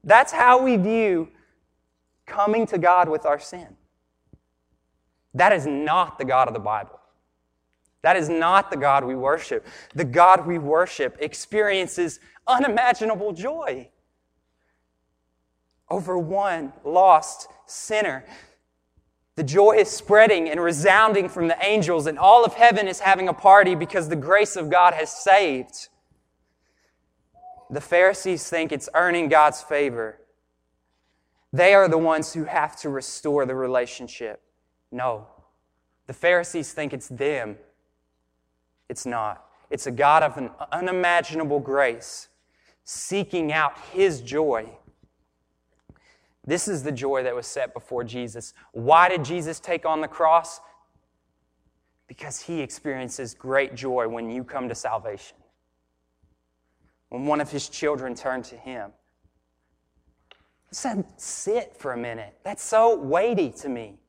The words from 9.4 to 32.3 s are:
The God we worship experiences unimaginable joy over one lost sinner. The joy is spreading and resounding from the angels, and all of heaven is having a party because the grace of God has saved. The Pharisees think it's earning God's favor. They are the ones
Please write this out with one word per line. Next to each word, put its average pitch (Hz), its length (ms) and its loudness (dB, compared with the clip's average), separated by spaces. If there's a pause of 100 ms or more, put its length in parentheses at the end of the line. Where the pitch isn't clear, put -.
The 156 120 -4
God 170 420 6
we 175 100 -4
worship 156 640 -2
experiences 190 1000 -4 (260)
unimaginable 233 840 0
joy 185 560 -8 (2000)
over 180 280 -4
one 170 540 -4 (140)
lost 170 640 4 (160)
sinner. 202 580 -6 (1120)
The 160 80 -4
joy 202 340 6
is 202 120 4
spreading 208 580 4
and 160 140 -4
resounding 190 680 4
from 170 220 -4
the 165 160 0
angels, 175 400 0
and 151 120 -4
all 220 280 8
of - 80 -2
heaven 214 340 4
is 180 120 -8
having 190 280 2
a 165 60 -2
party 190 420 8
because 165 320 -4
the 165 80 -4
grace 190 400 0
of 160 140 -6
God 175 240 6
has 160 180 -6
saved. 185 760 0 (1800)
The 143 100 -10
Pharisees 185 680 0
think 160 220 -4
it's 143 220 -8
earning 170 360 0
God's 151 320 4
favor. 120 600 -6 (1300)
They 180 220 4
are 196 140 6
the 160 100 0
ones 160 360 -2